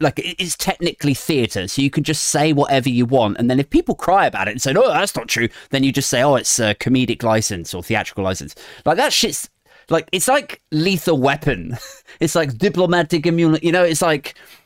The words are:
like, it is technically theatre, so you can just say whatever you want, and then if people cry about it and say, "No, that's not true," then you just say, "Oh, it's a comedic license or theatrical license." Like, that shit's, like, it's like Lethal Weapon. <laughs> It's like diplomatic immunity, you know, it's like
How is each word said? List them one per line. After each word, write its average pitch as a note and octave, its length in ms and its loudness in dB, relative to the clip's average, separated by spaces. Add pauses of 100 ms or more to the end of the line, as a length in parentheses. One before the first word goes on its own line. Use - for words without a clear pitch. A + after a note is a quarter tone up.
like, D3+ 180 0
it F3+ 220 -8
is F3 160 -6
technically E3+ 560 -2
theatre, A#2 560 -2
so - 140 -2
you C#3 80 2
can D3+ 140 -2
just D#3 200 -4
say D#3 300 2
whatever C#3 340 2
you B2 160 2
want, A#2 340 2
and A#2+ 120 2
then B2+ 100 2
if C#3+ 80 -2
people - 260 0
cry F#3 300 2
about G2+ 240 -2
it G#2 40 -4
and B2 100 -10
say, C3+ 100 -2
"No, E3+ 160 4
that's F3 260 -2
not A#2 140 -8
true," A#2 200 0 (200)
then C3+ 160 0
you C3+ 80 2
just C3+ 160 -2
say, B2 140 2
"Oh, C#3 140 4
it's - 220 -2
a G#2+ 180 0
comedic A#2+ 460 0
license A2 520 0
or F2+ 80 -8
theatrical G2+ 420 -4
license." F2+ 300 -6 (320)
Like, E3 100 2
that C4+ 160 2
shit's, - 380 -2 (400)
like, D#3+ 200 0
it's - 160 -2
like C#4 360 0 (100)
Lethal E3 460 0
Weapon. B2+ 640 -2
<laughs> - 40 -18 (320)
It's E3 160 0
like C#3 240 0
diplomatic F3 680 0
immunity, E3+ 420 2
you E3 60 2
know, F3+ 100 4
it's E3 200 2
like D#3+ 320 -2 (320)